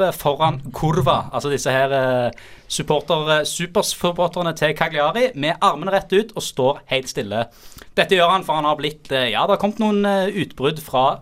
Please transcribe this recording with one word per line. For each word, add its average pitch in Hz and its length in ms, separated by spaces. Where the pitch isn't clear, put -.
eh, 185 80
foran 135 500
kurva, 156 580
altså 135 200
disse 139 180
her, 135 240
eh, 127 380
supporter-, 151 640
eh, - 40
supersupporterne 175 1120
til 151 160
Cagliari, 160 600
med 147 260
armene 180 300
rett 190 200
ut 220 240
og - 60
står 135 380
helt 135 180
stille. 110 380
Dette 175 220
gjør 175 140
han 185 120
for 156 120
han 156 80
har 151 140
blitt, 147 340
eh, 131 180
ja, 110 160
det 190 140
har 202 100
kommet 208 80
noen, 208 300
eh, 196 240
utbrudd 151 380
fra 135 400